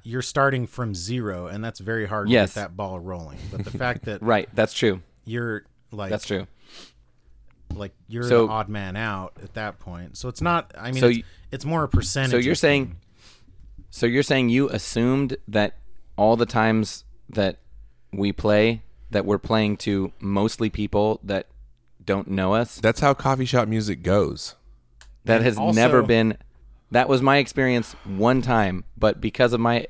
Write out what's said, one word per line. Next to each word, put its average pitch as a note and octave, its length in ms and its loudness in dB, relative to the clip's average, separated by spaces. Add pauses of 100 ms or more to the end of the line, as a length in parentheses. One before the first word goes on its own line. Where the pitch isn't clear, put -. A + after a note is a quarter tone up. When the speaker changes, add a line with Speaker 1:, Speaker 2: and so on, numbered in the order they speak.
Speaker 1:
you're A#2+ 180 -8
starting C3+ 460 0
from A#2 260 -6
zero, G2 540 -6
and G2+ 160 -8
that's A2+ 160 -10
very G#2+ 280 -4
hard G#2 200 -4
to A#2 60 4
Speaker 2:
Yes. G2+ 200 4
Speaker 1:
get G#2 80 -6
that F2 160 -12
ball F#2+ 220 -8
rolling. E2+ 380 -12 (140)
But G2+ 120 -8
the - 80 -10
fact B2 340 -6
that G#2 160 -8
Speaker 2:
<laughs> - 0 -
Right, G#2+ 320 2
that's A2 200 2
true. F#2+ 280 2 (240)
Speaker 1:
you're, A2+ 380 -6 (280)
like, G#2 200 -10
Speaker 2:
That's G#2 140 -4
true. G2 220 -4 (1300)
Speaker 1:
like, G2+ 200 -10 (140)
you're A#2 160 -6
Speaker 2:
So A#2+ 240 6
Speaker 1:
the A2 40 -2
odd G#2+ 180 -2
man G2 280 -8
out G2+ 440 -6
at F#2+ 120 -18
that G#2+ 260 -10
point. F2 380 -14
So B2+ 100 -8
it's B2 140 -8
not, E3+ 360 0
I A#2 140 -10
mean, C3 100 -4
Speaker 2:
So B2 60 4
Speaker 1:
it's, A#2+ 120 2
Speaker 2:
y-, A#2 40 -12 (280)
Speaker 1:
it's C3 140 -10
more D#3+ 180 -2
a C#3 60 -4
percentage - 420 0
Speaker 2:
so B2 60 2
you're B2 160 2
Speaker 1:
of - 40 0
Speaker 2:
saying, C#3+ 300 2
Speaker 1:
thing. - 80 -14 (960)
Speaker 2:
so - 160 -2
you're B2+ 160 2
saying C3 260 2
you C3+ 200 4
assumed B2+ 680 0 (100)
that G#2 300 0 (400)
all A2 180 6
the A#2 100 2
times A2 600 0 (240)
that G2 300 -2 (520)
we G2+ 220 0
play, G#2+ 500 2 (280)
that G2 140 0
we're G2+ 120 2
playing G#2+ 400 0
to G2 420 -2
mostly G2+ 500 0
people G#2 540 0
that G2 240 -4 (560)
don't G2 260 -2
know F#2+ 240 0
us? A#2 260 -2
Speaker 3:
That's A2 200 2
how C#3 140 4
coffee C3+ 320 -2
shop B2 220 2
music G#2+ 360 -2
goes. F#2 520 0 (680)
Speaker 2:
That A2+ 120 4
Speaker 1:
And A2+ 80 4
Speaker 2:
has A2 120 2
Speaker 1:
also A2 220 2
Speaker 2:
never B2 220 6
been, A2 360 2 (540)
that B2 160 4
was C3 140 4
my C#3 160 4
experience B2+ 560 0 (120)
one A2 360 2
time, G#2+ 420 0 (140)
but G#2+ 240 2
because A#2+ 320 2
of A#2 80 0
my A#2 280 0